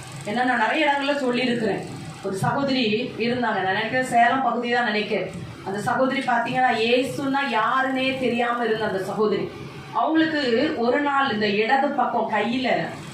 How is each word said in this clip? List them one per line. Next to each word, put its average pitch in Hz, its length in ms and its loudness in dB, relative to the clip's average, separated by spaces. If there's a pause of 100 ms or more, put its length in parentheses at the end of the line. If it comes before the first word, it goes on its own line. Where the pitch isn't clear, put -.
(260)
ஏன்னா 226 180 0
நான் 254 140 2
நிறைய 247 280 2
இடங்கள்ல 285 300 2
சொல்லியிருக்கிறேன். 240 720 0 (380)
ஒரு 196 120 -4
சகோதரி 254 840 0
இருந்தாங்க, 240 220 0
நான் 220 240 0
நினைக்கிறேன் 226 420 0
சேலம் 240 380 4
பகுதி 240 280 0
தான் 240 140 2
நினைக்கிறேன். 202 460 -2 (340)
அந்த 196 140 -4
சகோதரி 262 400 0
பார்த்தீங்கன்னா, 247 520 2
இயேசுன்னா 262 680 0 (120)
யாருன்னே 262 680 0
தெரியாம 240 460 0
இருந்த 214 200 0
அந்த 180 180 -2
சகோதரி, 196 460 0 (440)
அவங்களுக்கு 294 840 2
ஒரு 247 240 2
நாள் 277 320 2
இந்த 208 160 0
இடது 233 380 2
பக்கம் - 460 0
கையில 233 360 0 (440)